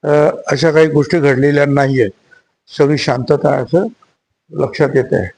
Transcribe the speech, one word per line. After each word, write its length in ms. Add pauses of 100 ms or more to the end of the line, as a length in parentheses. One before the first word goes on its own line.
अ, 60 (380)
अशा 240
काही 160
गोष्टी 320
घडलेल्या 460
नाहीये, 440 (680)
सगळी 200
शांतता 520
आहे 140
असं 240 (640)
लक्षात 440
येत 180
आहे. 240